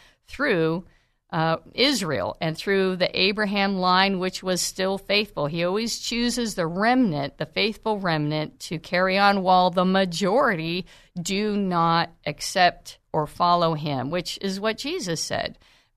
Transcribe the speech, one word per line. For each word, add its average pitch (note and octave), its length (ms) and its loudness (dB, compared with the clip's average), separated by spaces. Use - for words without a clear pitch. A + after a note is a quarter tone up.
through, F3 580 0
uh, D#3+ 260 0
Israel F3+ 680 0
and D#3+ 160 -2
through F#3+ 380 0
the F3+ 240 -2
Abraham G3 580 0
line, F#3 420 2
which F3+ 240 -4
was F#3 180 -2
still F#3+ 360 -2
faithful. G3+ 480 -2
He E3 180 -2
always G#3+ 360 -4
chooses A#3+ 560 -2
the E3+ 120 -2
remnant, F#3+ 720 2
the D#3 80 -6
faithful G#3 540 -2
remnant, D3+ 640 -2
to D#3+ 180 -8
carry F#3 380 0
on G3+ 260 4
while F#3 260 6
the F3+ 160 2
majority F#3 1000 0
do G3+ 360 -2
not E3+ 540 2
accept - 720 -2
or D3+ 140 0
follow F3 480 2
him, C#3+ 340 -4
which F3 320 -6
is G3 180 -4
what A3 200 -2
Jesus B3+ 420 -4
said, - 380 -6